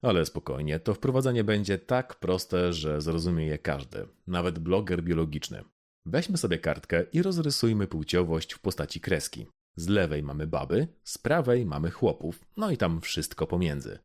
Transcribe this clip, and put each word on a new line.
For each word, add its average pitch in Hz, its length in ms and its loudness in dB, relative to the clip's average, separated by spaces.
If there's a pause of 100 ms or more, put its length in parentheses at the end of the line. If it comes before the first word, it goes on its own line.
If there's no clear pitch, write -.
Ale 90 220 4
spokojnie, 76 540 -4
to 104 140 0
wprowadzenie 127 500 2
będzie 101 340 2
tak 127 360 -2
proste, 90 580 0
że 76 280 -2
zrozumie 82 460 0
je 76 120 -2
każdy, - 500 -6 (180)
nawet 87 320 0
bloger 90 440 0
biologiczny. 80 640 -2 (420)
Weźmy 175 300 0
sobie 85 220 0
kartkę 82 540 0
i 170 100 2
rozrysujmy 143 640 2
płciowość 82 640 0
w - 60 -14
postaci - 420 -4
kreski. - 460 -2 (300)
Z 85 120 -4
lewej 82 340 2
mamy 73 240 -4
baby, 80 420 0 (160)
z - 140 -10
prawej 123 480 2
mamy 78 240 -2
chłopów, - 500 -2 (160)
no 208 140 -2
i 147 60 0
tam 82 240 0
wszystko - 460 -4
pomiędzy. 71 580 -2